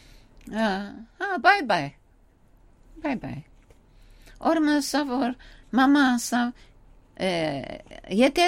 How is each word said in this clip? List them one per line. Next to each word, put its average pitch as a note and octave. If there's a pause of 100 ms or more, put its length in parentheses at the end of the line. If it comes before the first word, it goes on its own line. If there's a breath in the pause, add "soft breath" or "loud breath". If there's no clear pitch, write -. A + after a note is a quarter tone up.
(480 soft breath)
հա, A3 (420)
հա, F#4+
բայ, F#4
բայ, G3 (1080)
բայ, D4+
բայ, B2+ (1000 soft breath)
օրը E4
ասա, D4
որ B3 (340 soft breath)
մամա C4+
ասա, B3 (760 soft breath)
"Է, F#3 (800)
եթե C#4